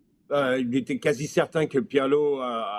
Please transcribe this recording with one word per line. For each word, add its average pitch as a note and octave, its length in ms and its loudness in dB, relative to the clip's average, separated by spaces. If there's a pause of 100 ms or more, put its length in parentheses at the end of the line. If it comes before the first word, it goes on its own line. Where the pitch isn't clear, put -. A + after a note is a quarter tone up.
(300)
euh, C3+ 300 2
il B2 160 -2
était B2+ 240 -2
quasi D3 260 0
certain D#3 400 0
que C#3 140 0
Pirlo, C#3 600 2
euh, A#2+ 220 -4 (160)